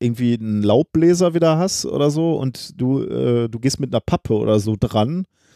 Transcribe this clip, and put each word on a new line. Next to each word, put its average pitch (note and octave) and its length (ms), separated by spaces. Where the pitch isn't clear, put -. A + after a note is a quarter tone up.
irgendwie A#2+ 340
einen G#2+ 300
Laubbläser D#3+ 720
wieder E3 240
hast F#3+ 260
oder C#3+ 240
so D#3+ 260
und - 460
du, B2+ 220
äh, A#2+ 440
du A2+ 120
gehst B2+ 200
mit C3 140
einer A2+ 80
Pappe - 320
oder G#2+ 260
so G#2+ 200
dran A#2+ 460